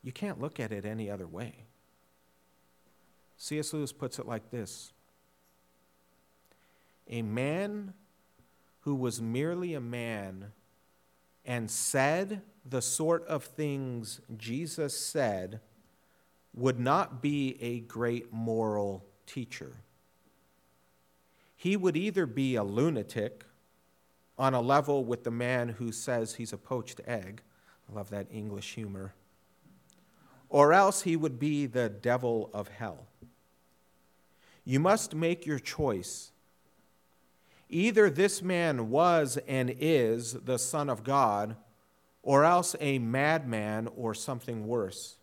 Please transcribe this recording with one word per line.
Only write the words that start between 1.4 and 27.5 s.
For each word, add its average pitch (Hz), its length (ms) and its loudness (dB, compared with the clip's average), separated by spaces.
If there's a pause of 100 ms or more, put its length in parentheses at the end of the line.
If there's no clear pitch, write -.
C 151 220 -6
S 147 120 -4
Lewis 147 200 -4
puts - 260 -8
it 127 80 -8
like 113 240 -8
this. - 440 -10 (2250)
A 117 140 -6
man 180 720 -4 (880)
who 143 160 -2
was 120 260 -2
merely 160 540 -2
a 135 60 -6
man 107 720 -8 (920)
and 120 240 -4
said 175 720 0 (240)
the 127 160 -4
sort 165 460 0
of 151 160 -4
things 131 760 -6 (140)
Jesus 135 640 -6
said 104 640 -2 (920)
would 123 280 0
not 131 420 2
be 143 400 -4
a 117 200 -6
great 117 520 -4
moral 110 720 -2 (220)
teacher. - 560 -12 (1700)
He 196 220 0
would 180 180 2
either 185 300 0
be 131 300 0
a 107 80 2
lunatic 110 800 0 (920)
on 131 200 2
a 120 60 4
level 139 440 4
with 117 180 -2
the 120 60 -2
man 120 400 0
who 113 220 -6
says 113 420 -2
he's 113 180 -10
a 101 60 -10
poached - 480 -8
egg. 107 380 -8 (440)